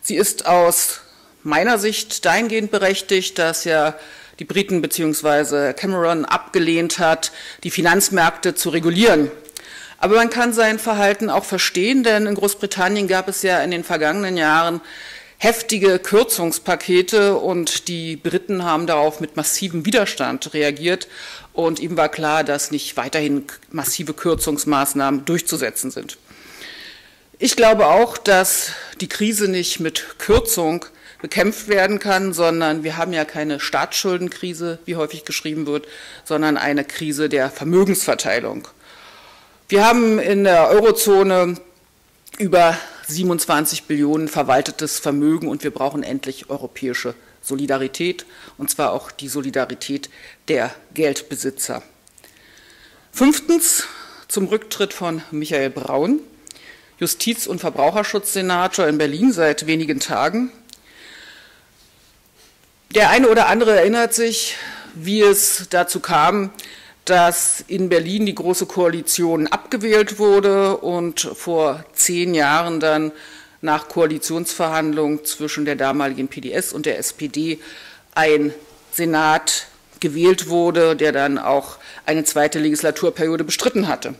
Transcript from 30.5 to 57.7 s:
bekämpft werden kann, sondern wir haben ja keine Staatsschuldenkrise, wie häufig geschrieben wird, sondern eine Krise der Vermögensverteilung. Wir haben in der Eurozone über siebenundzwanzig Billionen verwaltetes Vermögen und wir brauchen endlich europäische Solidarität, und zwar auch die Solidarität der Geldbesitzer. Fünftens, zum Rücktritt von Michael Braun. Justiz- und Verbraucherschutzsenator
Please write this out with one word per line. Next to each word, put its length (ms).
bekämpft 480
werden 300
kann, 340
sondern 500
wir 140
haben 160
ja 100
keine 380
Staatsschuldenkrise, 1200
wie 140
häufig 260
geschrieben 420
wird, 220
sondern 320
eine 260
Krise 460
der 200
Vermögensverteilung. 1160
Wir 160
haben 340
in 240
der 240
Eurozone 880
über 400
siebenundzwanzig 760
Billionen 440
verwaltetes 720
Vermögen 480
und 160
wir 80
brauchen 320
endlich 460
europäische 640
Solidarität, 840
und 120
zwar 220
auch 200
die 180
Solidarität 800
der 240
Geldbesitzer. 920
Fünftens, 720
zum 200
Rücktritt 460
von 280
Michael 380
Braun. 500
Justiz- 480
und 120
Verbraucherschutzsenator 1300